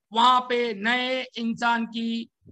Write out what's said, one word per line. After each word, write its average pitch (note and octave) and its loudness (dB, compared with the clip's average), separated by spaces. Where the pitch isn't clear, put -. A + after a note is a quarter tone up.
वहां B3 6
पे A#3+ -2
नए B3 -2
इंसान A#3 -2
की A3+ -6